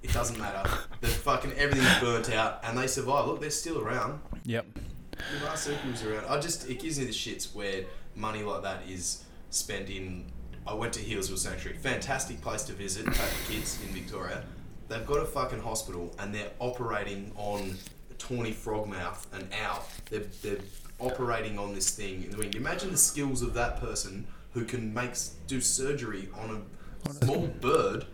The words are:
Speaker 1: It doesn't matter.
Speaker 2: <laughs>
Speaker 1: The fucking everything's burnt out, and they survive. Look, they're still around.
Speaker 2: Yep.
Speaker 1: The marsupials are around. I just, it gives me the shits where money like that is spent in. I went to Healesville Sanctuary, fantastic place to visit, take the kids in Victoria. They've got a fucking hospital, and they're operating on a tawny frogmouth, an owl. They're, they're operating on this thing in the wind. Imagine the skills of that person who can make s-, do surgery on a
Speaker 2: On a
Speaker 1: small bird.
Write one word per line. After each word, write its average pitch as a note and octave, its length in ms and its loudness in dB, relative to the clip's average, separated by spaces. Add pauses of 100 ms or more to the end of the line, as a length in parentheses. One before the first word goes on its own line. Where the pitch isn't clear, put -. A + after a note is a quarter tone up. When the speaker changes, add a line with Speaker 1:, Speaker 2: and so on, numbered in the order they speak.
Speaker 1:
It - 100 4
doesn't A#2 260 2
matter. G2 360 0
Speaker 2:
<laughs> - 40 2 (200)
Speaker 1:
The A#2+ 80 2
fucking C#3 460 4
everything's C3+ 460 8
burnt A#2 340 4
out, A2 300 4
and A#2 120 0
they C3 120 2
survive. C3+ 400 4
Look, - 120 0
they're D3 120 -2
still D#3+ 280 0
around. B2+ 400 0 (260)
Speaker 2:
Yep. A#2 200 0 (460)
Speaker 1:
The C#3+ 340 -4
marsupials C#3 580 -2
are G#2+ 120 0
around. G#2+ 120 -4
I D3 120 2
just, E3 280 -2
it B2+ 120 -2
gives D#3 180 0
me C3 80 2
the A2+ 60 -2
shits - 420 -4
where G2 300 -2 (320)
money G#2+ 260 -2
like G#2 220 -2
that F#2+ 260 -2
is - 360 -4 (260)
spent G2 400 -2
in. F#2 340 -4 (400)
I G#2+ 80 -4
went A2+ 200 0
to A2+ 80 -4
Healesville G2+ 360 -2
Sanctuary, - 400 -2
fantastic - 640 -2
place A2 220 -2
to - 100 -4
visit, G2 320 -4
take - 100 4
the - 380 2
kids - 340 -2
in - 60 -2
Victoria. - 500 -4 (440)
They've A2+ 180 -2
got C#3+ 140 6
a D#3 60 2
fucking C3 340 0
hospital, F#2 580 -2
and G2+ 160 -4
they're G#2 240 -2
operating G#2 760 -2
on G2+ 400 -2 (340)
a - 60 -12
tawny A#2 380 -2
frogmouth, G2+ 800 -2
an F#2 140 -6 (160)
owl. G2+ 220 -2 (240)
They're, G#2 140 -2 (180)
they're G#2 160 0 (420)
operating A#2 600 0
on G2+ 160 -2
this - 160 2
thing F#2+ 320 -4
in F#2+ 80 -4
the G#2 60 -4
wind. G2 180 0
Imagine F3 340 0
the F3+ 80 0
skills C3+ 460 4
of A#2 100 0
that A#2 260 2
person G#2 460 -2 (280)
who A#2 120 0
can A2 300 -2
make B2 160 0
s-, - 240 -4 (100)
do C3 160 0
surgery A2 680 2 (120)
on A2 100 -4
a A2 40 -2
Speaker 2:
On - 580 -6
a - 20 -6
Speaker 1:
small - 320 4 (160)
bird. - 520 4